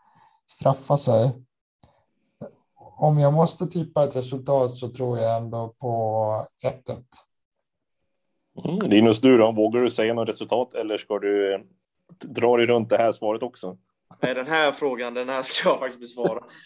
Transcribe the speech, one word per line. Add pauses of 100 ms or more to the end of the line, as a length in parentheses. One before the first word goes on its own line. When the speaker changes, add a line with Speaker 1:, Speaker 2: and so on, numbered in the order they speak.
(520)
Speaker 1:
straffa
sig. (1600)
Om
jag
måste
tippa
ett
resultat
så
tror
jag
ändå
på (180)
ett
ett. (1600)
Speaker 2:
Mm,
Linus,
du
då?
Vågar
du
säga
något
resultat,
eller
ska
du,
eh, (580)
dra
dig
runt
det
här
svaret
också? (440)
Speaker 3:
Nej,
den
här
frågan,
den
här
ska
jag
faktiskt
besvara. (220)